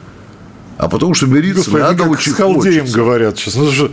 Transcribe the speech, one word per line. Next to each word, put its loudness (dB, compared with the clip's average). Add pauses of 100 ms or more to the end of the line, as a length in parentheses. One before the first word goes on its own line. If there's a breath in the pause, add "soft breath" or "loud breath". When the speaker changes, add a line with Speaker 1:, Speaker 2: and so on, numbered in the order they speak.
(760)
Speaker 1:
А -4
потому 0
что 0
мириться 2
Speaker 2:
Господи, 0
Speaker 1:
надо 2
Speaker 2:
как 0
Speaker 1:
очень -2
Speaker 2:
с -4
халдеем 2
Speaker 1:
хочется. -2
Speaker 2:
говорят 0
сейчас. -6
Ну, 2
что, 0